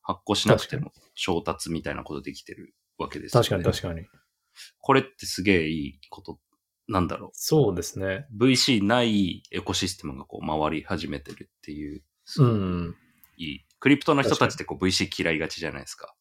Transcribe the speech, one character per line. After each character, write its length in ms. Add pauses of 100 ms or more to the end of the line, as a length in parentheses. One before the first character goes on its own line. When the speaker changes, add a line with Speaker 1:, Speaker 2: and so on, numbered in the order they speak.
Speaker 1:
発 240
行 100
し 120
な 100
く 80
て 120
も 140
Speaker 2:
確 80
か 80
に。 80
Speaker 1:
調 260
達 300
み 100
た 100
い 40
な 80
こ 100
と 80
で 120
き 100
て 100
る 220 (220)
わ 120
け 100
で 100
す 60
よ 60
ね。 60
Speaker 2:
確 160
か 60
に、 60
確 120
か 60
に。 140 (720)
Speaker 1:
こ 140
れ 80
っ 20
て 220
す 160
げ 220
え 40
い 200
い 120 (100)
こ 120
と、 180 (480)
な 140
ん 60
だ 100
ろ 100
う。 60
Speaker 2:
そ 380
う 40
で 60
す 180
ね。 320
Speaker 1:
ブ 200
イ 60
シ 200
ー 80
な 180
い 480
エ 100
コ 120
シ 140
ス 100
テ 100
ム 100
が 80
こ 160
う 60
回 300
り 60
始 240
め 120
て 120
る 200
っ 100
て 100
い 260
う、 60 (340)
Speaker 2:
う 80
ん。 500 (420)
Speaker 1:
い 60
い。 220 (140)
ク 100
リ 80
プ 80
ト 100
の 60
人 140
た 120
ち 60
っ 40
て 60
こ 120
う 20
Speaker 2:
確 20
か 0
に。 0
Speaker 1:
ブ 100
イ 20
シ 140
ー 180
嫌 100
い 60
が 80
ち 120
じ 80
ゃ 40
な 80
い 20
で 60
す 80
か。 260